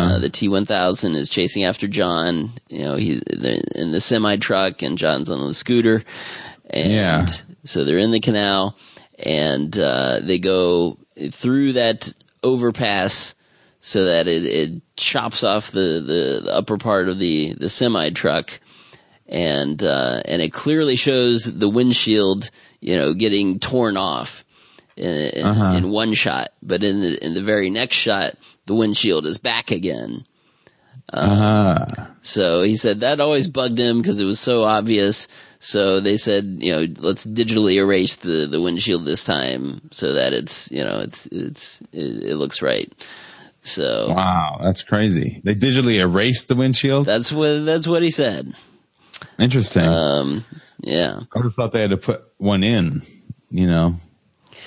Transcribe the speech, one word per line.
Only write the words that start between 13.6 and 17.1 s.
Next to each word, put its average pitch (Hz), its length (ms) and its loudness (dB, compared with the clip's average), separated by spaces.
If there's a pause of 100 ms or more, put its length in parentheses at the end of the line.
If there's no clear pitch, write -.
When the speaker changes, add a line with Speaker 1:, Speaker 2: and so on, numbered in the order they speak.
Speaker 1:
so - 260 0
that 85 220 2
it, 85 180 0
it 78 360 -2 (160)
chops 113 460 -2
off 107 280 0
the, 85 340 0
the, 69 380 0
the 50 100 -2
upper 104 240 -2
part 98 300 0
of 92 120 -2